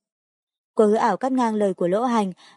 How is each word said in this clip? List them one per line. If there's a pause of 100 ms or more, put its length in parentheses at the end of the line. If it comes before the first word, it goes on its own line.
(760)
Cô
Hứa
Ảo
cắt
ngang
lời
của
Lỗ
Hành, (260)